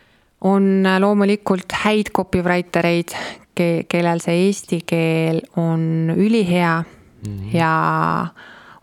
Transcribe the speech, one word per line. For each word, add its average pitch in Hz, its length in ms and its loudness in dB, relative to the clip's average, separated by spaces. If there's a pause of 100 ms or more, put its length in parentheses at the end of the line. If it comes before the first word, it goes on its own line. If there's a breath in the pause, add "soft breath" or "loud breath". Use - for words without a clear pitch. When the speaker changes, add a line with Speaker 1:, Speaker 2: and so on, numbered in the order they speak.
(420 loud breath)
Speaker 1:
on 190 420 2 (160)
loomulikult 202 720 0
häid 214 400 0
copywritereid, 175 1000 0 (420 loud breath)
ke-, 170 320 0
kellel 170 340 0
see 175 260 0
eesti 196 380 -4
keel 160 560 0 (160)
on 165 560 0
ülihea 175 680 2 (320 loud breath)
Speaker 2:
Mhm. 101 360 -10
Speaker 1:
ja 160 760 0 (560 loud breath)